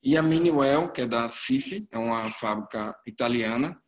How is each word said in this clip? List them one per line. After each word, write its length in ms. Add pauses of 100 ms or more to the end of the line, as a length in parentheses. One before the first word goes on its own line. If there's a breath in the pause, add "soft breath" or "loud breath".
E 120
a 60
Miniwell, 680
que 120
é 60
da 200
CIF, 640
é 60
uma 320
fábrica 760
italiana, 840